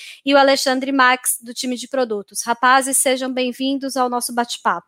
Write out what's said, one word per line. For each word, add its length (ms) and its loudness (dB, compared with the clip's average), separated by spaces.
e 80 2
o 40 8
Alexandre 520 2
Max, 520 2
do 120 -18
time 220 -6
de 100 -10
produtos. 600 -6
Rapazes, 520 2
sejam 320 0
bem-vindos 680 -4
ao 100 0
nosso 260 -6
bate-papo. 540 -4